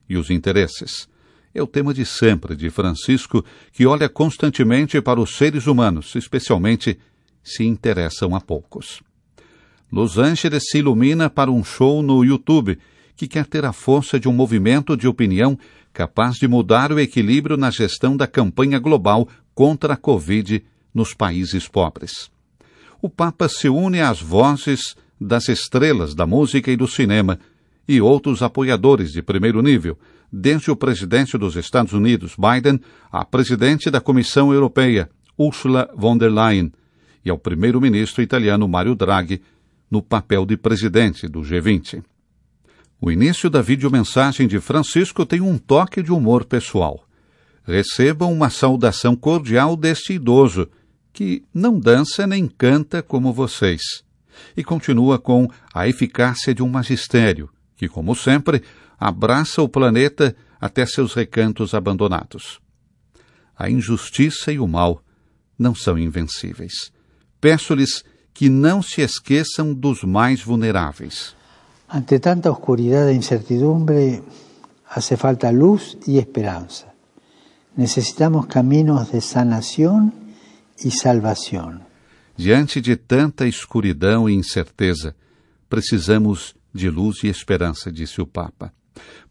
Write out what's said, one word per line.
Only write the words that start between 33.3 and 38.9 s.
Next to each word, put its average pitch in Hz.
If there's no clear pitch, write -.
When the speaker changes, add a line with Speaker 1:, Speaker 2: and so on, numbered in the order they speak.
Speaker 1:
da 135
Comissão 139
Europeia, 127
Ursula 131
von 117
der 117
Leyen, 107
e 92
ao 82
primeiro-ministro 110
italiano, 107
Mario 92